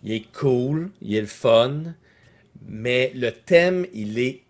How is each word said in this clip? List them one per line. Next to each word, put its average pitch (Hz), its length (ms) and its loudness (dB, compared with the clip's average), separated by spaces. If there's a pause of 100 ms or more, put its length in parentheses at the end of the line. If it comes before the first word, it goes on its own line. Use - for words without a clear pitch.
Il 107 100 -8
est 110 200 -6
cool, 143 580 -2 (100)
il 104 140 -6
est 107 60 0
le 107 60 -6
fun, 123 560 2 (840)
mais 123 480 -2
le 123 160 -2
thème, 180 640 2
il 107 240 -6
est 127 320 -2